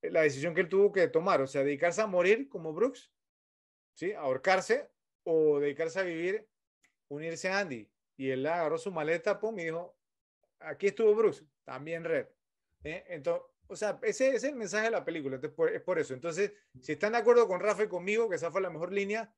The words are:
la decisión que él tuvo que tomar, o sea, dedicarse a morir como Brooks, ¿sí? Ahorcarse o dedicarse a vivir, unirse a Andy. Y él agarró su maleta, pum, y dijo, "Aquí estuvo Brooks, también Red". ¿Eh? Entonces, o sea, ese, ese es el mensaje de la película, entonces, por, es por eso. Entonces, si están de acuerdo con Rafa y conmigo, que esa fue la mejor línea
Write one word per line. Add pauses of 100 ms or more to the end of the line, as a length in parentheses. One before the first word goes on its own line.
la
decisión
que
él
tuvo
que
tomar,
o
sea,
dedicarse
a
morir
como
Brooks, (800)
¿sí?
Ahorcarse (340)
o
dedicarse
a
vivir, (640)
unirse
a
Andy. (240)
Y
él
agarró
su
maleta,
pum,
y
dijo, (640)
"Aquí
estuvo
Brooks, (220)
también
Red". (560)
¿Eh?
Entonces, (260)
o
sea,
ese,
ese
es
el
mensaje
de
la
película,
entonces,
por,
es
por
eso.
Entonces, (260)
si
están
de
acuerdo
con
Rafa
y
conmigo,
que
esa
fue
la
mejor
línea